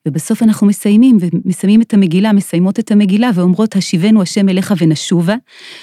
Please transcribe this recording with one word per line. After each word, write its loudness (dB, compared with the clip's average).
ובסוף -4
אנחנו 2
מסיימים, 2
ומסיימים 0
את -4
המגילה, 2
מסיימות -2
את -6
המגילה, 2
ואומרות, 0
"השיבנו 0
השם -2
אליך -2
ונשובה", 0